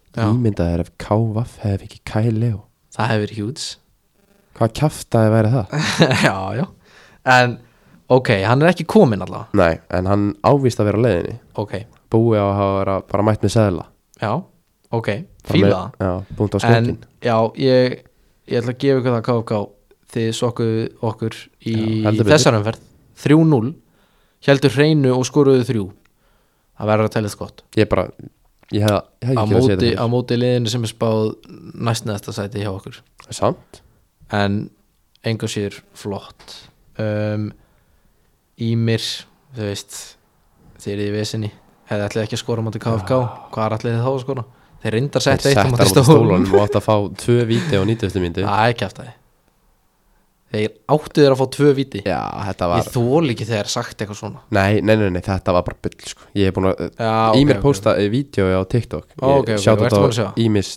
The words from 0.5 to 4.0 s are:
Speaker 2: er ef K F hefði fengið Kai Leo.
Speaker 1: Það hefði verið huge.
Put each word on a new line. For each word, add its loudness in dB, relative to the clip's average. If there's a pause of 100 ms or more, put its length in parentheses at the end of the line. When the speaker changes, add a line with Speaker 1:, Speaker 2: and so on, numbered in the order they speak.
Speaker 2:
er 0
ef -6
K -4 (220)
F -8
hefði -2
fengið -20
Kai -2
Leo. -2 (280)
Speaker 1:
Það -4
hefði 0
verið -8
huge. -8 (920)